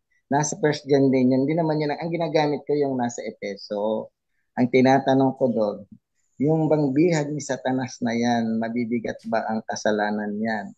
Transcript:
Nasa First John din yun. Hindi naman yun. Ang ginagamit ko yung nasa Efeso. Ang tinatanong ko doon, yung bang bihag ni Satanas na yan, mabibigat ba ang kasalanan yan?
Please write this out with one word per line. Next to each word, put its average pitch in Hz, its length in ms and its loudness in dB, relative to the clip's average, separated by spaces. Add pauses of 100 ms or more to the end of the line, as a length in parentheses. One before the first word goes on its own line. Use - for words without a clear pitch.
(280)
Nasa 143 320 -2
First 147 240 0
John 139 240 4
din 131 240 4
yun. 135 160 2
Hindi 156 80 -2
naman 160 220 0
yun. 151 160 -2
Ang 165 180 -6
ginagamit 156 520 -2
ko - 100 -6
yung 139 220 0
nasa 120 260 -4
Efeso. 107 880 -6 (440)
Ang 123 120 2
tinatanong 135 680 4
ko 139 120 0
doon, 107 300 0 (640)
yung 156 280 2
bang 151 240 2
bihag 151 400 2
ni 151 80 -4
Satanas 127 600 -4
na 120 120 -2
yan, 117 480 0
mabibigat 113 640 -4
ba 113 220 -2
ang 110 160 -4
kasalanan 107 720 -2
yan? 107 320 -4 (100)